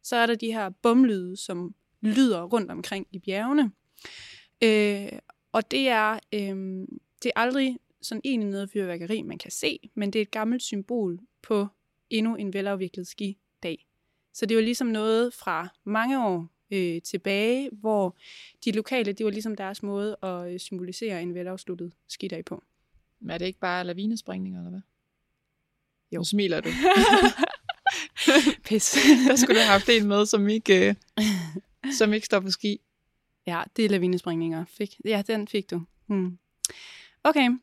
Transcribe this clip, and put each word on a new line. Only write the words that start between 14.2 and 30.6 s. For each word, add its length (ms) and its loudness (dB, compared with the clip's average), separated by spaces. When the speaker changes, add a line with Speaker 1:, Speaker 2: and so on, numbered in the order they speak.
Speaker 1:
Så 140 -4
det 80 0
er 60 6
jo 40 2
ligesom 240 -2
noget 460 0
fra 340 -6
mange 420 0
år, 220 -2
øh, 320 -2
tilbage, 680 -2
hvor 440 -2
de 80 0
lokale, 400 -2
det 140 -6
var 60 0
ligesom 240 -6
deres 260 -10
måde 400 -6
at, 300 -8
øh, 80 -10
symbolisere 640 -8
en 120 -6
velafsluttet 580 -10
skidag 360 -10
på. 200 -12
Speaker 2:
Men 100 -12
er 80 -6
det 80 -4
ikke 120 -8
bare 260 -2
lavinesprængninger, 720 -6
eller 120 -12
hvad? 100 -12
Speaker 1:
Jo. 80 -6
Speaker 2:
Nu 40 -4
smiler 360 0
du. 140 -6
Speaker 1:
<laughs> 1900 4
Pis. 320 0
Speaker 2:
<laughs> 200 10
Der 80 6
skulle 180 6
du 100 6
have 80 6
haft 160 4
en 200 6
med, 180 4
som 220 2
ikke, 400 4